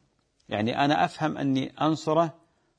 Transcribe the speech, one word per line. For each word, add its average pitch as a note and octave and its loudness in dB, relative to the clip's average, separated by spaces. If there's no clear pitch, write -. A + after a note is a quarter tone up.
يعني A2 0
أنا D#3+ 2
أفهم D#3 -4
أني C3+ -2
أنصره D#3 0